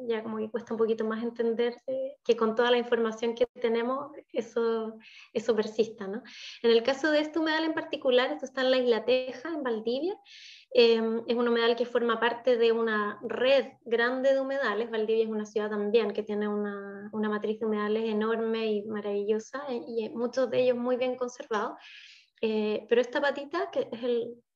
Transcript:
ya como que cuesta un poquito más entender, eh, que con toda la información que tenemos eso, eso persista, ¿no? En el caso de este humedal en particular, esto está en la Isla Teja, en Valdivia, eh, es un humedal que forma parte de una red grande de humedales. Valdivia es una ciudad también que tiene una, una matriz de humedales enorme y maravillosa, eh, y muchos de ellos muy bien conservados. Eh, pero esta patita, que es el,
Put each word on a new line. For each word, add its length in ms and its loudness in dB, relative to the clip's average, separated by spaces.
ya 160 -2
como 140 -8
que 140 -6
cuesta 240 -6
un 40 -6
poquito 280 0
más 160 -4
entender, 520 -2
eh, 360 -6
que 140 4
con 180 2
toda 160 4
la 60 6
información 580 0
que 120 2
tenemos 640 -2
eso, 640 -2
eso 240 0
persista, 500 -2
¿no? 160 -8
En 80 6
el 120 6
caso 280 0
de 100 4
este 180 -2
humedal 260 0
en 80 0
particular, 600 0
esto 120 -8
está 160 -6
en 100 2
la 60 6
Isla 300 2
Teja, 420 0
en 140 -6
Valdivia, 520 -2
eh, 260 8
es 100 0
un 120 2
humedal 260 4
que 120 0
forma 340 0
parte 380 2
de 140 6
una 500 0
red 420 2
grande 480 2
de 60 2
humedales. 500 -2
Valdivia 340 2
es 60 -2
una 160 -4
ciudad 240 -4
también 420 2
que 100 -4
tiene 260 -2
una, 680 -6
una 160 -2
matriz 300 -4
de 40 -4
humedales 400 0
enorme 680 0
y 100 -2
maravillosa, 880 -4
eh, 160 -4
y 240 -4
muchos 400 -2
de 140 2
ellos 120 4
muy 200 0
bien 200 -2
conservados. 600 -6
Eh, 440 -2
pero 120 4
esta 200 -2
patita, 500 -4
que 220 -4
es 100 -10
el, 320 -2